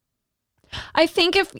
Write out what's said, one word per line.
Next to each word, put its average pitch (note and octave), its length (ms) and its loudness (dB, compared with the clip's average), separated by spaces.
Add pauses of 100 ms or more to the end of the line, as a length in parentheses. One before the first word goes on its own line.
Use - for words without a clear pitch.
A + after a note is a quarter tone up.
(960)
I D#4+ 120 4
think E4+ 300 0
if, F#4+ 240 0